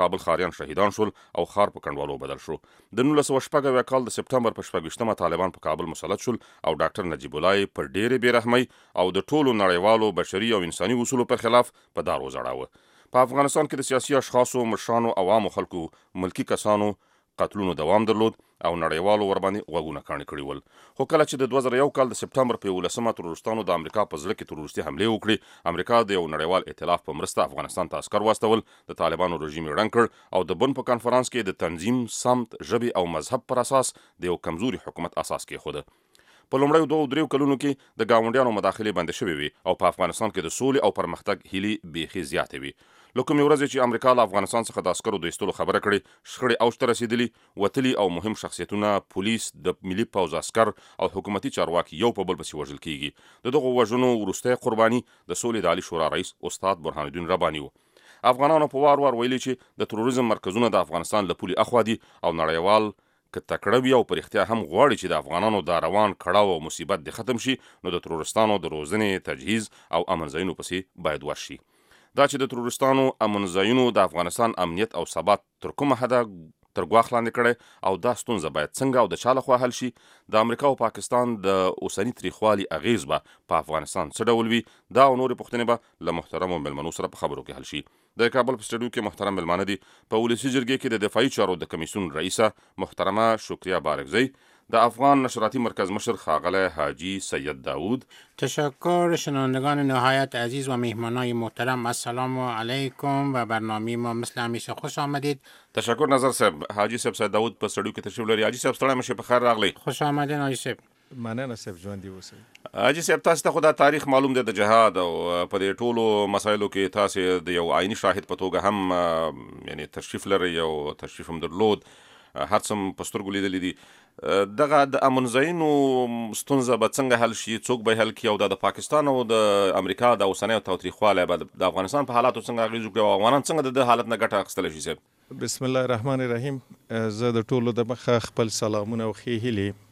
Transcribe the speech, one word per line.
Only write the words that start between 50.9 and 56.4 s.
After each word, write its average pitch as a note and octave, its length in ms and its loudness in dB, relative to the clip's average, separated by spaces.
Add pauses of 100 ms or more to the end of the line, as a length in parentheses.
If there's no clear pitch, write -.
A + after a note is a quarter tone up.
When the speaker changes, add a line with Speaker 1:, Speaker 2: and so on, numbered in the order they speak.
Speaker 1:
حکومتي G2 420 -4
چارواکي E2 460 -2
یو A#2+ 160 4
په F#2 120 -4
بل F2+ 100 -2
پسې D#2+ 180 -12
وژل C#2+ 280 -10
کېږي. C#2+ 240 -6 (340)
د B2 120 -2
دغو C3 200 2
وژنو B2 340 4
وروستی A2+ 560 0
قرباني A2+ 380 4
د - 360 -10
سولې A2+ 240 -2
د E2+ 80 4
عالي F2 140 -2
شورا D#2+ 280 0
رئیس F2+ 200 -4 (160)